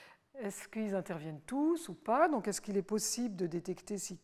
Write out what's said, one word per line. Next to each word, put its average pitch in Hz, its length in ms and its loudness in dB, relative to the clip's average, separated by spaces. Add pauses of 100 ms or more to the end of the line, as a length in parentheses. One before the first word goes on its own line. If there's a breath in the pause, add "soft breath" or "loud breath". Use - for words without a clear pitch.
(340 loud breath)
Est-ce 214 340 -6
qu'ils 214 280 0
interviennent 160 460 -4
tous 311 460 2
ou 175 60 -8
pas ? 277 340 6
Donc, 247 200 0
est-ce 196 120 0
qu'il 202 160 -2
est 196 60 4
possible 214 540 0
de 180 100 0
détecter 175 520 -4
si 180 260 -8